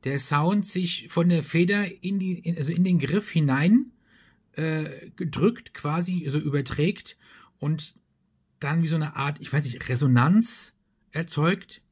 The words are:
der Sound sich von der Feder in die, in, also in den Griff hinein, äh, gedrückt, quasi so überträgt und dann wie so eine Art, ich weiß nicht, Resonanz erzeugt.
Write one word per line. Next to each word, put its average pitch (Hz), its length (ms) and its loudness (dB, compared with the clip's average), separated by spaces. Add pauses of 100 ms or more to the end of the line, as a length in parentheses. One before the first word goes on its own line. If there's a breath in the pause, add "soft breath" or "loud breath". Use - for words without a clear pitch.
der 135 140 -4
Sound 170 480 0
sich - 440 -6
von 175 200 2
der 165 140 2
Feder 190 600 0
in 196 140 -4
die, 185 220 -4
in, 170 180 -4
also 151 160 -4
in 175 100 2
den 180 140 4
Griff 156 320 0
hinein, 156 640 2 (640 soft breath)
äh, 156 640 -6
gedrückt, - 580 -2
quasi 170 540 -4
so 143 120 0
überträgt 147 800 -2 (420 loud breath)
und 151 360 -4 (640)
dann 156 240 0
wie 160 40 0
so 156 80 0
eine 151 200 -2
Art, 143 240 -4
ich - 120 -12
weiß 147 140 0
nicht, 123 240 -8
Resonanz 135 840 4 (360)
erzeugt. 165 680 -2 (100)